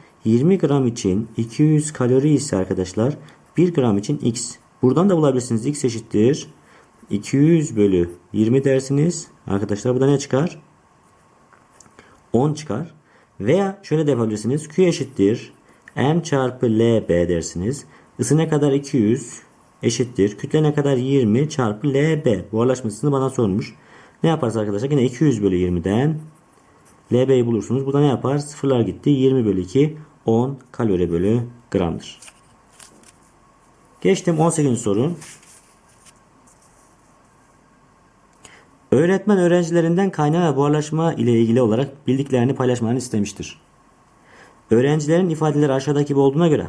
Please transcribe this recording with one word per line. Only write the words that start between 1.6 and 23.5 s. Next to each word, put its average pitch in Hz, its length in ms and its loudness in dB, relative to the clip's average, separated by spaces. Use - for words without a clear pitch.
yüz 151 300 2
kalori 131 360 2
ise 139 280 0
arkadaşlar, 95 600 -2
bir 170 180 2
gram 117 240 2
için 147 200 -4
X. - 380 -6
Buradan 160 280 4
da 175 60 2
bulabilirsiniz. 127 500 0
X 147 180 -4
eşittir 113 640 0
iki 104 260 -4
yüz 147 400 2
bölü 92 340 2
yirmi 113 320 2
dersiniz. 139 640 -2
Arkadaşlar 101 480 -2
bu 127 60 4
da 135 60 6
ne 143 120 4
çıkar? 139 440 -2
On 143 220 0
çıkar. 143 400 -10
Veya 196 420 0
şöyle 156 240 -2
de 147 40 2
yapabilirsiniz. 117 580 -2
Q - 140 0
eşittir 117 720 0
M 151 260 0
çarpı 131 440 -2
L 113 420 2
B 85 200 2
dersiniz. 90 560 -4
Isı 139 180 0
ne 160 120 0
kadar? 147 240 2
İki 139 240 -2
yüz 113 440 0
eşittir. 117 560 0
Kütle 156 240 -2
ne 151 120 2
kadar? 143 220 0
Yirmi 127 520 2
çarpı 120 400 -4
L 147 360 0
B. 98 280 0
Buharlaşma 113 360 0
ısısını 143 240 -2
bana 135 180 0
sormuş. 110 440 -2